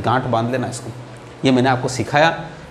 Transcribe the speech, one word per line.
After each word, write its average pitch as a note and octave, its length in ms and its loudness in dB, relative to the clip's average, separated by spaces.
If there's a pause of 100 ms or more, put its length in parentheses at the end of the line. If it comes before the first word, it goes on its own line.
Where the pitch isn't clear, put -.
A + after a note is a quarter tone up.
गांठ A#2 240 2
बांध A#2 260 0
लेना B2 160 -2
इसको, - 240 -10 (540)
ये C3+ 60 4
मैंने B2+ 180 4
आपको B2+ 200 2
सिखाया। D3 480 2 (340)